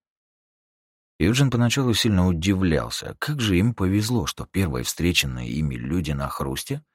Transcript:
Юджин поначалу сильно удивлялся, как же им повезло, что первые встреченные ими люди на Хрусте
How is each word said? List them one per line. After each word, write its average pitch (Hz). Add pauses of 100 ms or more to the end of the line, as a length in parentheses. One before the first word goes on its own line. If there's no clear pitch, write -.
(1200)
Юджин 123
поначалу 120
сильно 95
удивлялся, 85
как 147
же 104
им 110
повезло, 104
что -
первые 73
встреченные 67
ими 69
люди 73
на 71
Хрусте 69 (100)